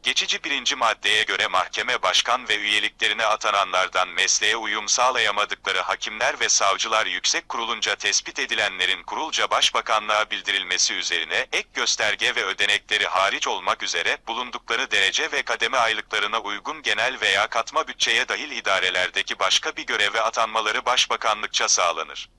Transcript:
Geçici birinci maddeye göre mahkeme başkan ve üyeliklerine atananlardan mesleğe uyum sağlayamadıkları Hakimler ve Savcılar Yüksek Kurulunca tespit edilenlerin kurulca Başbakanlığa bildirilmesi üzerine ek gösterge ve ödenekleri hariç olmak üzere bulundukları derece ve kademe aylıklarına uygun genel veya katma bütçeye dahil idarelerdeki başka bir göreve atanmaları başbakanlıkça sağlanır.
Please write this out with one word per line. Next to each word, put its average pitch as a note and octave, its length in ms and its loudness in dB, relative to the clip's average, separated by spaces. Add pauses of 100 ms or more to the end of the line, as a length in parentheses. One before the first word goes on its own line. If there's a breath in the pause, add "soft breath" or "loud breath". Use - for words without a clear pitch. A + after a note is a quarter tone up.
Geçici F#3+ 400 0
birinci C#3 320 -2
maddeye G#2+ 480 2
göre G2+ 240 0
mahkeme G#2+ 540 0
başkan A#2 480 2
ve G#2+ 80 2
üyeliklerine G#2 680 0
atananlardan F#2 840 2
mesleğe F#2+ 480 2
uyum G#2+ 320 -4
sağlayamadıkları G#2 960 0
Hakimler A2 580 -2
ve A2 100 2
Savcılar A2 560 2
Yüksek F#2 440 -2
Kurulunca A2 460 -2
tespit - 440 -2
edilenlerin F#2+ 640 0
kurulca A#2 460 -2
Başbakanlığa G#2+ 800 2
bildirilmesi G2 640 -2
üzerine F2 580 -2
ek F#3 220 -4
gösterge A2+ 640 0
ve A#2 80 0
ödenekleri G2+ 640 0
hariç G2 400 0
olmak G#2 360 -2
üzere F#2+ 340 -2 (100)
bulundukları A#2+ 640 -4
derece D3+ 400 2
ve C#3 100 0
kademe A#2 360 0
aylıklarına A2 600 0
uygun G#2 420 -6
genel A2+ 400 -2
veya G2+ 260 2
katma C#3+ 400 -2
bütçeye A#2+ 400 0
dahil A#2+ 240 -4
idarelerdeki F#2+ 880 0
başka G2+ 360 0
bir D3+ 100 -8
göreve G#2+ 360 0
atanmaları A2 640 0
başbakanlıkça A2 840 0
sağlanır. D#2+ 720 0